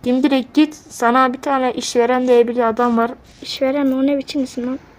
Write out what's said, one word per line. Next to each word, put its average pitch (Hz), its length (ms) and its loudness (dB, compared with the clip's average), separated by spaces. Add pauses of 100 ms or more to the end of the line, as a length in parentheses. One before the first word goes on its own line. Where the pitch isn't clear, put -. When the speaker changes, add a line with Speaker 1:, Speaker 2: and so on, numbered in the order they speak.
Speaker 1:
Dimdirek 262 500 0
git, 302 220 2
sana 254 580 0
bir 262 80 -12
tane 262 320 0
işveren 254 540 0
diye 240 200 6
bir 240 200 0
adam 233 300 0
var. 233 140 0 (300)
Speaker 2:
İşveren 277 460 -2
mi? 262 80 0
O 269 120 0
ne 285 100 0
biçim 269 260 -6
isim 247 240 -8
lan? 262 120 -6 (200)